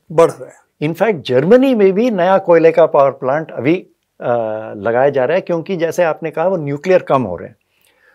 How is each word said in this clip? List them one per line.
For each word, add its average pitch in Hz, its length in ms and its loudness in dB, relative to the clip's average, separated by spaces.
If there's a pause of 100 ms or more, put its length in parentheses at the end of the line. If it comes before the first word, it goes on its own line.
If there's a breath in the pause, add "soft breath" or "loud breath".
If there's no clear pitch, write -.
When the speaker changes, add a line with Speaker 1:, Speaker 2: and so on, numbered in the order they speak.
(120)
Speaker 1:
बढ़ 160 200 4
रहे - 180 -18
हैं। - 440 -8
Speaker 2:
In 156 60 -12
fact, 190 220 -2
जर्मनी 214 540 2
में 196 180 2
भी 233 180 0
नया 190 260 2
कोयले 165 340 4
का 160 140 4
पावर 139 260 2
प्लांट 139 400 -6
अभी, 135 240 -2 (460)
अ, 113 560 -4
लगाया 117 320 0
जा 131 160 -2
रहा 151 100 -2
है, 190 60 -2
क्योंकि 180 360 -6
जैसे 160 260 -2
आपने 156 280 -4
कहा 160 160 -4
वो 190 100 -2
न्यूक्लियर 151 440 -2
कम 147 200 0
हो 92 140 -8
रहे 95 120 -14
हैं। 104 80 -20 (600)